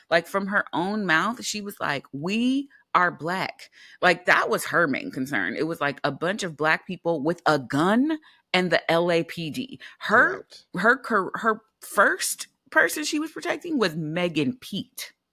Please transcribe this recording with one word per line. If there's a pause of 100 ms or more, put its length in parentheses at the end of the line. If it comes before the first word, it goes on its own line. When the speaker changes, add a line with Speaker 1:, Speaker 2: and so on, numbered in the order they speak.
Speaker 1:
Like,
from
her
own
mouth,
she
was
like,
"We (260)
are
Black." (320)
Like,
that
was
her
main
concern.
It
was,
like,
a
bunch
of
Black
people
with
a
gun (340)
and
the
L
A
P
D. (200)
Her,
Speaker 2:
Correct. (100)
Speaker 1:
her,
cor-,
her (180)
first (220)
person
she
was
protecting
was
Megan
Pete. (200)